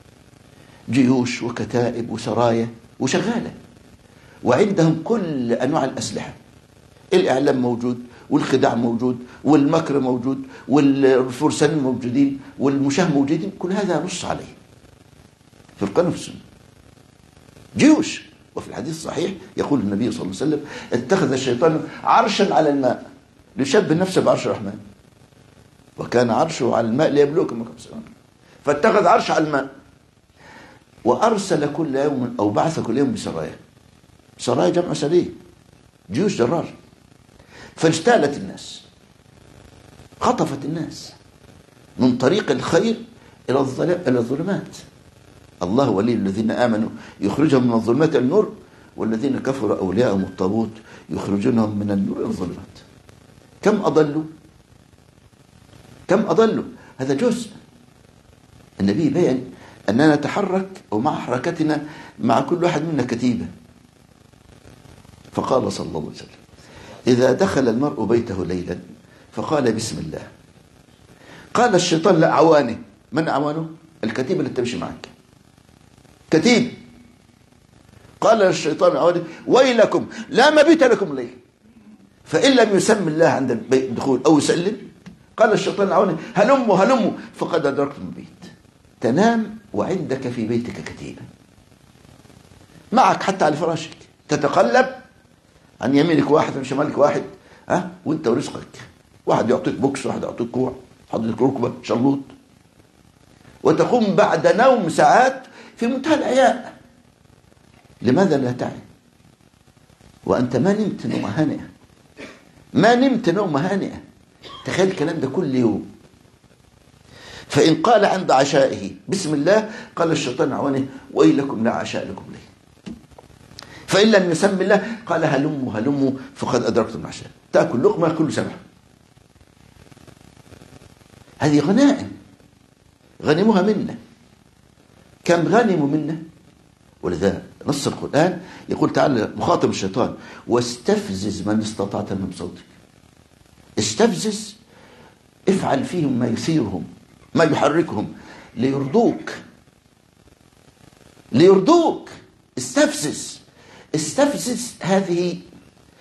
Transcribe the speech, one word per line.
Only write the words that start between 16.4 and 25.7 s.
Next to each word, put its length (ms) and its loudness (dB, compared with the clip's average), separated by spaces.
جيوش. 520 2
وفي 140 -12
الحديث 280 -8
الصحيح 360 -6
يقول 240 0
النبي 320 -2
صلى 100 -8
الله 180 -8
عليه 60 -2
وسلم: 180 -2
"اتخذ 400 0
الشيطان 560 0
عرشا 500 2
على 160 4
الماء 400 -2
ليشبه 380 2
نفسه 260 0
بعرش 260 0
الرحمن، 320 -6